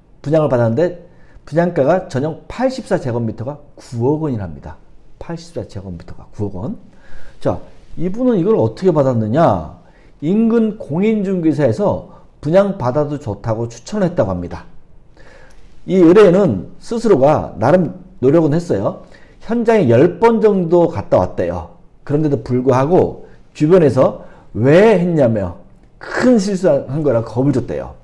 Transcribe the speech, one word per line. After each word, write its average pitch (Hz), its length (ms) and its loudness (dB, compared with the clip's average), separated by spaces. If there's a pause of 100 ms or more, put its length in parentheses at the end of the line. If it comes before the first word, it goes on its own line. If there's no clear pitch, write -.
(240)
분양을 151 260 0
받았는데, 127 560 0 (400)
분양가가 170 640 0
전용 156 400 -6
팔십사 240 500 -4
제곱미터가 117 600 -6 (160)
구억 135 480 -4
원이랍니다. 90 540 -8 (420)
팔십사 165 480 -12
제곱미터가 92 680 -16
구억 98 220 -8
원. 120 220 -10 (640)
자, 101 200 -4 (380)
이분은 208 420 -2
이걸 202 180 0
어떻게 143 340 0
받았느냐? 117 880 0 (400)
인근 220 580 0
공인중개사에서 170 1300 -2 (320)
분양받아도 147 800 -2
좋다고 113 500 -6
추천을 202 380 -4
했다고 110 240 -2
합니다. 87 340 -8 (1200)
이 175 100 -2
의뢰인은 175 840 6
스스로가 151 800 2
나름 143 460 0 (160)
노력은 147 340 2
했어요. 156 500 -4 (360)
현장에 220 480 0
열 147 320 4
번 226 220 4
정도 175 480 2
갔다 120 280 -2
왔대요. 87 520 -4 (340)
그런데도 143 400 -2
불구하고 127 840 0 (260)
주변에서 151 720 2 (280)
왜 170 460 4
했냐며 120 580 0 (400)
큰 - 400 2
실수한 170 680 0
거라 117 200 0
겁을 139 300 0
줬대요. 71 400 -6 (100)